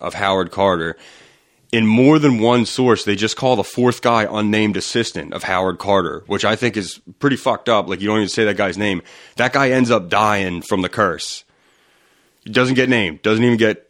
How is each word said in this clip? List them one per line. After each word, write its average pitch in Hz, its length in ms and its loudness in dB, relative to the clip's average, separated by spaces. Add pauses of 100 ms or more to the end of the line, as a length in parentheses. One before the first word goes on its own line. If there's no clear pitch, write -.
of 87 140 -8
Howard 95 360 -2
Carter, 87 460 0 (760)
in 113 140 2
more 131 320 6
than 135 220 2
one 117 260 4
source, 123 380 0
they 104 100 0
just 107 220 -2
call 127 180 0
the 98 80 0
fourth 123 400 -2
guy 113 260 2
unnamed 107 480 0
assistant 92 560 -6
of - 120 -10
Howard 92 340 -2
Carter, 92 480 0
which 101 180 -2
I 107 120 2
think 113 200 -2
is 95 240 -8 (200)
pretty 135 160 2
fucked 120 320 -4
up. 104 200 2
Like, 92 120 -6
you 101 80 -2
don't 107 100 0
even 98 100 0
say 113 160 -2
that 101 120 0
guy's 95 200 -2
name. 98 260 -2 (340)
That 123 160 -2
guy 139 180 2
ends 127 200 2
up 98 180 0
dying 98 540 0
from 95 200 -2
the 90 60 -4
curse. - 560 -4 (1000)
He - 80 -16
doesn't 127 240 0
get 127 140 2
named. 98 340 0
Doesn't 110 220 2
even 120 140 4
get 110 320 0